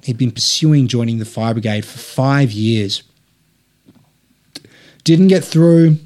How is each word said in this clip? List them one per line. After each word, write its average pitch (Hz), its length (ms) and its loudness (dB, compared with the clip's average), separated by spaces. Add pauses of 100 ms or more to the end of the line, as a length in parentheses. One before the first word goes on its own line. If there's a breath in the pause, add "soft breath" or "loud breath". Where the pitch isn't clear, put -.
he'd 117 140 -8
been 123 140 -2
pursuing 147 580 0
joining 117 300 -4
the 110 60 -6
Fire 113 280 -6
Brigade 107 320 -4
for - 140 -20
five 135 520 -2
years. 107 520 -4 (2000 soft breath)
Didn't 165 240 4
get 185 160 2
through, 165 520 4 (100)